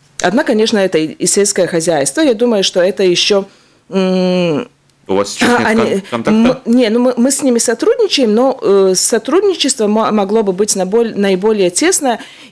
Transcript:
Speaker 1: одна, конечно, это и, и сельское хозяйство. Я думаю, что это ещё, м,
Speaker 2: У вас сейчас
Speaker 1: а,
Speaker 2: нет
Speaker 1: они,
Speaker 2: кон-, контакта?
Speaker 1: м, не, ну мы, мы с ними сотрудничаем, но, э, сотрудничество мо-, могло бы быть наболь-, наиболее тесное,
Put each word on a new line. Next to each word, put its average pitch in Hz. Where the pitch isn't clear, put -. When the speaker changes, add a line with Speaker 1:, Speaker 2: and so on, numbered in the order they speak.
Speaker 1:
одна, 202
конечно, 226
это 185
и, 156
и -
сельское 202
хозяйство. 165
Я 285
думаю, 214
что -
это 196
ещё, 196
м, 180
Speaker 2:
У 98
вас 101
сейчас -
Speaker 1:
а, -
Speaker 2:
нет 113
Speaker 1:
они, 113
Speaker 2:
кон-, 190
контакта? 233
Speaker 1:
м, 240
не, 247
ну 233
мы, 247
мы 240
с -
ними 247
сотрудничаем, 285
но, 254
э, 190
сотрудничество 269
мо-, 208
могло 208
бы 196
быть 202
наболь-, 214
наиболее 196
тесное, 285